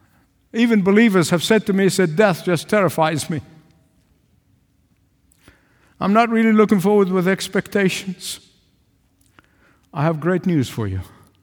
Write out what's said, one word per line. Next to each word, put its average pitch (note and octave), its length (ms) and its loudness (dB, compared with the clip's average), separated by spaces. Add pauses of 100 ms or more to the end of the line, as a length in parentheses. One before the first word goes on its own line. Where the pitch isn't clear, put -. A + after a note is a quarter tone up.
(540)
Even A3+ 280 2
believers G3 480 4
have F3 120 0
said A3 240 0
to G3 80 0
me, F#3+ 160 2
said, E3+ 260 -2
"Death G3 280 0
just F3 240 -4
terrifies E3 600 -2
me. D#3+ 140 -6 (2500)
I'm F#3 140 -2
not A3+ 180 2
really A3+ 220 2
looking G#3+ 280 2
forward G3+ 280 2
with F3+ 180 0
expectations." - 1120 -4 (1500)
I C#3+ 100 -2
have D#3+ 160 -2
great F3 260 -2
news D#3+ 240 0
for A2+ 160 -6
you. F#2+ 140 -6 (420)